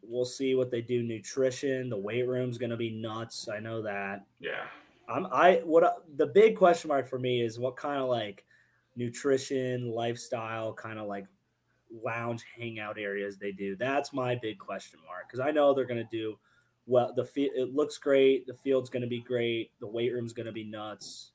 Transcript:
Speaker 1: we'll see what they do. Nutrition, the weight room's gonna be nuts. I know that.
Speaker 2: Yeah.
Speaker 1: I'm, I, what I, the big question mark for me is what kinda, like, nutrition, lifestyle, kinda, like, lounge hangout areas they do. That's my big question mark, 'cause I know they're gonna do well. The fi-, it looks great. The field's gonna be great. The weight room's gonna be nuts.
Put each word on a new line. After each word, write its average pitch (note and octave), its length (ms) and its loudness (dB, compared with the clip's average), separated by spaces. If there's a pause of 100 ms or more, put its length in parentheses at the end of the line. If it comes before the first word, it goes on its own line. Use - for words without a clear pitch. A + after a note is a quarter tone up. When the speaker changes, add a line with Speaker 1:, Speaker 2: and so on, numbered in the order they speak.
Speaker 1:
we'll A#2+ 240 -2
see C3 300 0
what B2+ 160 2
they A#2+ 100 0
do. A#2+ 220 0
Nutrition, B2+ 880 -2
the A2+ 80 -4
weight A2+ 300 -2
room's B2+ 300 -2
gonna A#2 180 -4
be A#2 140 -2
nuts. A2 580 -6
I G#2+ 120 -6
know A2+ 240 -6
that. G2+ 420 -6 (140)
Speaker 2:
Yeah. - 260 -8 (420)
Speaker 1:
I'm, C3 240 -2
I, E3+ 320 8
what E3 200 6
I, E3+ 80 6 (260)
the D3+ 100 4
big G#3 300 6
question F3 300 6
mark C#3 200 2
for C3 120 -6
me B2 220 2
is A#2 180 -2
what C3 200 -4
kinda, C#3+ 240 -4
like, A2+ 420 -2 (500)
nutrition, B2+ 960 0
lifestyle, A2+ 840 -4
kinda, A2 300 -10
like, G2+ 240 -8 (760)
lounge A#2 400 -4 (140)
hangout A2 420 -8
areas G2+ 380 -4
they G2+ 140 -6
do. G2 240 -6
That's C3+ 380 -2
my B2+ 220 0
big A2 240 -6
question F#2+ 460 -12
mark, F2 240 -14
'cause A#2+ 100 -8
I C#3 120 0
know D3 220 6
they're C3 120 2
gonna A#2 260 -4
do A2 260 -4 (480)
well. A#2+ 280 4
The B2 120 0
fi-, C#3 300 0
it B2+ 180 -2
looks D3 240 0
great. C3+ 500 6
The B2 60 -10
field's B2+ 360 0
gonna B2 180 -2
be A#2+ 140 -4
great. A#2 580 -2
The A#2+ 80 -10
weight A#2 260 0
room's A#2 200 -4
gonna A2+ 180 -8
be A2 120 -8
nuts. G#2+ 720 -10